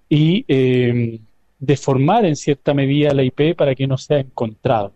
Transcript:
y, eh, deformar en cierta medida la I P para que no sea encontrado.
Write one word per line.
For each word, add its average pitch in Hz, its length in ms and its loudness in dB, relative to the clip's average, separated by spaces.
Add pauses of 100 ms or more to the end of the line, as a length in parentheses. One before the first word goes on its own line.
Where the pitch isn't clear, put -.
y, 160 400 2
eh, 120 720 0 (380)
deformar 143 640 0
en 151 120 0
cierta - 360 -2
medida 143 400 0
la 139 100 0
I 127 80 0
P 156 240 0
para 139 200 0
que 139 120 -2
no 135 120 -2
sea 147 220 -2
encontrado. 113 760 -4